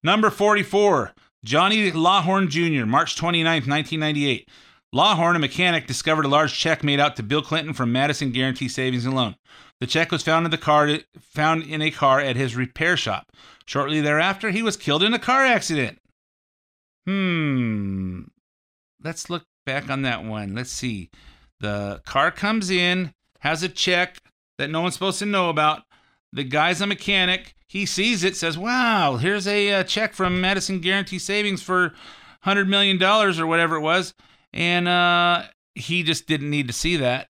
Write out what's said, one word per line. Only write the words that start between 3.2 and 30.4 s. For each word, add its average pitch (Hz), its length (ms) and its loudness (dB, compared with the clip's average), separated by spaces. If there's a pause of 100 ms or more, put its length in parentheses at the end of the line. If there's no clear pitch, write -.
nineteen 151 360 -2
ninety-eight. 143 460 -2 (460)
Lawhorn, 170 420 4
a 165 40 0
mechanic, 160 480 0
discovered 156 380 0
a - 20 0
large 143 260 2
check - 300 0
made 143 160 2
out 143 160 2
to 117 80 -8
Bill 139 180 0
Clinton 151 320 -4
from 120 200 -2
Madison 139 380 0
Guarantee 131 360 -2
Savings 127 380 -2
and 131 100 -2
Loan. 120 220 -2 (420)
The - 80 -4
check 160 240 0
was 170 100 -2
found 165 240 2
in 160 60 -2
the 151 60 -2
car, 151 420 2 (180)
found 160 460 -2
in 151 180 -6
a 151 80 0
car 135 300 4
at 135 160 -2
his 123 220 -2
repair 160 400 -2
shop. - 340 -6 (340)
Shortly 147 360 -2
thereafter, 180 500 0
he 208 100 -2
was 220 140 -2
killed 151 260 0
in 214 120 2
a 240 60 -2
car 262 260 2
accident. 165 520 0 (1080)
Hmm. 120 1160 -2 (800)
Let's 160 280 -10
look 175 160 -8 (200)
back 135 240 -6
on 135 120 -4
that 120 240 -4
one. 104 280 -6
Let's 123 180 -8
see. 107 380 -8 (520)
The 101 440 -6
car 151 260 0
comes 202 380 -2
in, 180 440 0 (260)
has 156 240 -2
a 180 60 -4
check, 180 520 -2 (400)
that 143 80 -4
no 160 120 -2
one's 175 120 -2
supposed 190 260 -2
to 208 60 -4
know 190 240 2
about. 151 340 2 (480)
The 139 140 -6
guy's 156 340 2
a 202 80 -2
mechanic. 190 680 -2 (120)
He 196 180 -6
sees 208 380 0
it, 190 140 0
says, 165 200 -2
"Wow, 214 600 0
here's 190 300 0
a, 202 260 2
uh, 190 100 0
check 208 300 -2
from 185 260 0
Madison 190 400 -2